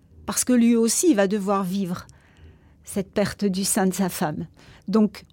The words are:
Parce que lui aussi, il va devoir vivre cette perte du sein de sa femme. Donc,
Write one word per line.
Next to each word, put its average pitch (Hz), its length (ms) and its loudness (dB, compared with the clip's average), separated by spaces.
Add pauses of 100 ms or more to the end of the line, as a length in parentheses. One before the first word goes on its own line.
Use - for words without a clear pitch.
(260)
Parce - 180 -4
que 254 80 0
lui 233 240 4
aussi, 226 340 2
il 233 60 4
va 202 100 4
devoir 196 380 -2
vivre 180 420 -6 (800)
cette - 280 -8
perte 202 340 -2
du 190 180 -2
sein 190 220 0
de 185 80 0
sa 190 160 -2
femme. 165 360 -6 (420)
Donc, 208 440 0